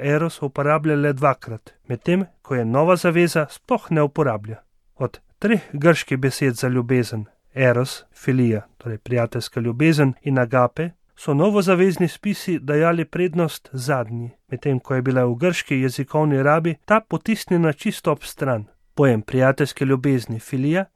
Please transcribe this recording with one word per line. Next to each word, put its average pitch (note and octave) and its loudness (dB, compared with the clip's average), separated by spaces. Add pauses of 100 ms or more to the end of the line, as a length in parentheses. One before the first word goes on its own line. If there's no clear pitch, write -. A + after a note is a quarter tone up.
eros D3 -2
uporablja D3+ 0
le D3 2
dvakrat, C3 -2 (160)
medtem F3 0 (180)
ko - -6
je A#2+ 0
nova D3 4
zaveza E3+ 2
sploh - -4
ne D#3 2
uporablja. A2 -2 (400)
Od - -6 (180)
treh G#3 2 (120)
grških D3 2
besed C3 0
za B2+ -4
ljubezen, B2 -2 (300)
eros, B2+ 0 (100)
filija, A#2+ 0 (120)
torej A2 -10
prijateljska A#2+ -4
ljubezen, C3+ 2
in C3+ 0
agape, B2+ 0 (260)
so - -4
novozavezni F3+ 2
spisi - -4
dajali D#3 0
prednost E3+ -4
zadnji, A#2+ -4 (200)
medtem C3+ -2
ko - -6
je B2+ 0
bila B2+ 2
v B2 0
grški E3 -2
jezikovni C3+ 0
rabi D#3+ 2 (100)
ta A3 2
potisnjena E3+ -2
čisto - -4
ob C#3+ -4
stran. B2 -4 (300)
Pojem B2 4
prijateljske C3 0
ljubezni, C3 0
filija, D3 -2 (120)